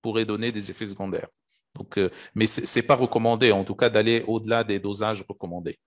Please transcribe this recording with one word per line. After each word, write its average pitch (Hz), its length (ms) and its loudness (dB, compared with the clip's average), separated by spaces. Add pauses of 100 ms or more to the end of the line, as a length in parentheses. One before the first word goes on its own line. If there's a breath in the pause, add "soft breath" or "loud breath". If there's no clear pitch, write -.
pourrait 113 240 0
donner 110 280 -4
des 104 180 -6
effets 107 160 -10
secondaires. 98 420 -8 (460)
Donc, - 240 -6
euh, 92 120 2 (260 loud breath)
mais 110 100 4
c'est, - 180 2
c'est - 180 4
pas 143 120 4
recommandé, 117 560 2
en 98 140 4
tout 98 100 -6
cas, 120 160 4
d'aller 110 380 4
au-delà 113 340 0
des 107 160 -2
dosages 101 500 -4
recommandés. 87 580 -10